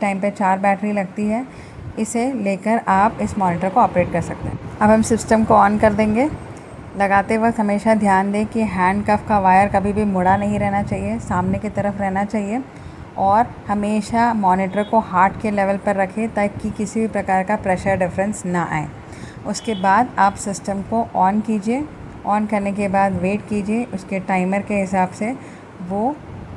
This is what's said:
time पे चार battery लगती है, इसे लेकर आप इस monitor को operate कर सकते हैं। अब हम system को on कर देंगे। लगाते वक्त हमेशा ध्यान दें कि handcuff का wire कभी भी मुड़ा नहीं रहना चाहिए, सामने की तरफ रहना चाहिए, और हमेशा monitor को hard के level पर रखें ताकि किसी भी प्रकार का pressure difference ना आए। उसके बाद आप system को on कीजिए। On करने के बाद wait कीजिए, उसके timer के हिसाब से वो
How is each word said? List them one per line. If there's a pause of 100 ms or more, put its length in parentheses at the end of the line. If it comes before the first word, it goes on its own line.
time
पे
चार
battery
लगती
है, (540)
इसे
लेकर
आप
इस
monitor
को
operate
कर
सकते
हैं। (140)
अब
हम
system
को
on
कर
देंगे। (680)
लगाते
वक्त
हमेशा
ध्यान
दें
कि
handcuff
का
wire
कभी
भी
मुड़ा
नहीं
रहना
चाहिए,
सामने
की
तरफ
रहना
चाहिए, (560)
और (220)
हमेशा
monitor
को
hard
के
level
पर
रखें
ताकि
किसी
भी
प्रकार
का
pressure
difference
ना
आए। (600)
उसके
बाद (100)
आप
system
को (120)
on
कीजिए। (440)
On
करने
के
बाद
wait
कीजिए,
उसके
timer
के
हिसाब
से (460)
वो (420)